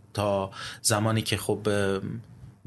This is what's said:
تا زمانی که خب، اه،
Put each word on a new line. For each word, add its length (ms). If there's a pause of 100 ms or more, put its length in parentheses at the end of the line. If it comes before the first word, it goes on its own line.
(140)
تا 380 (300)
زمانی 400
که 160
خب، 320
اه، 320 (640)